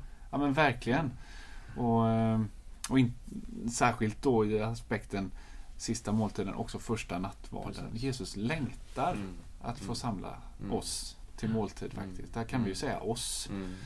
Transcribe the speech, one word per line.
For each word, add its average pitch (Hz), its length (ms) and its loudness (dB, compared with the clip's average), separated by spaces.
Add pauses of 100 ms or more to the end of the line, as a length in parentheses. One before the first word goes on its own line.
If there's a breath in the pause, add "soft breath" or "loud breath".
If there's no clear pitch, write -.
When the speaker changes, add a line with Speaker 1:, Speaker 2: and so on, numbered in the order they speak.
(320 loud breath)
Speaker 1:
Ja, - 60 0
men 143 160 4
verkligen. 135 580 4 (680 loud breath)
Och, 113 320 6
eh, 110 320 6 (480)
och 131 100 8
in-, 123 140 6 (580)
särskilt 113 500 4
då 113 240 6
i 107 160 4
aspekten 110 680 -2 (460 loud breath)
sista - 340 -2
måltiden, 104 420 2
också - 260 -4
första 107 400 -2
nattvarden. - 720 -6
Speaker 2:
Precis. 113 120 -4
Speaker 1:
Jesus 123 340 -2
längtar 131 760 0
Speaker 2:
Mm. 95 200 -4 (280)
Speaker 1:
att 120 180 -4
få - 60 -8
Speaker 2:
Mm. 113 100 -2
Speaker 1:
samla 107 420 -4 (220)
Speaker 2:
Mm. 101 140 -4
Speaker 1:
oss - 440 -4 (200)
till 113 120 -2
måltid, 104 440 -2
Speaker 2:
Mm. 101 160 -6
Speaker 1:
faktiskt. 92 240 -8
Där 113 100 -2
kan 131 200 0
vi 101 60 2
ju - 20 0
Speaker 2:
Mm. 95 40 -2
Speaker 1:
säga 123 240 -2
oss. - 500 -2
Speaker 2:
Mm, 95 240 -4 (120)